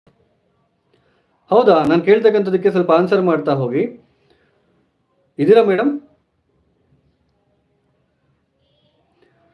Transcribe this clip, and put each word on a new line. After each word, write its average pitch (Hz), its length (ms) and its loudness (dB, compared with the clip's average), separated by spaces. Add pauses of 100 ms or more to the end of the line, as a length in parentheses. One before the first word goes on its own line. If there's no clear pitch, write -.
(1500)
ಹೌದಾ? 196 340 2
ನಾನು 160 180 0
ಕೇಳ್ತಕ್ಕಂಥದ್ದಕ್ಕೆ 196 720 0
ಸ್ವಲ್ಪ 175 200 -2
ಆನ್ಸರ್ 180 300 0
ಮಾಡ್ತಾ 156 320 -2
ಹೋಗಿ. 135 300 -4 (1600)
ಇದ್ದೀರಾ 208 240 4
ಮೇಡಮ್? 214 380 -2 (3500)